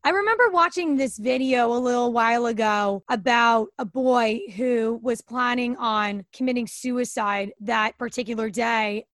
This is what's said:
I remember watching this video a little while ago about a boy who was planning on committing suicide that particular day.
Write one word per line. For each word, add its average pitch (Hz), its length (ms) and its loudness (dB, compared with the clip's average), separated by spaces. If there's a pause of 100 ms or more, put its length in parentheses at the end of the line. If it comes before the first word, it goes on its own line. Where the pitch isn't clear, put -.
I 277 60 4
remember 427 400 4
watching 339 460 2
this 262 200 0
video 254 560 2
a 240 60 0
little 240 340 0
while 233 340 2
ago 208 640 0
about 233 600 2 (100)
a 262 60 -4
boy 240 560 2 (160)
who 233 460 0
was 233 180 -2
planning 247 560 -2
on 208 560 -2
committing 247 340 -2
suicide 214 960 -4
that 220 380 -2
particular 226 520 -6
day. 220 640 -2